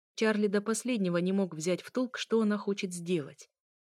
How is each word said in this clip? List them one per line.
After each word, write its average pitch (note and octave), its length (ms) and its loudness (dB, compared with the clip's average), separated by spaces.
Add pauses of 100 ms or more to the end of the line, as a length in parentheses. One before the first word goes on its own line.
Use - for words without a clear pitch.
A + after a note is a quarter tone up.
(160)
Чарли G#3+ 320 2
до G3+ 140 2
последнего G#3+ 560 0
не F3+ 140 2
мог F#3+ 220 0
взять E3+ 280 -2
в - 100 -18
толк, B3 260 -2
что - 240 0
она G#3 160 2
хочет G3+ 360 -4
сделать. E3+ 560 -4 (500)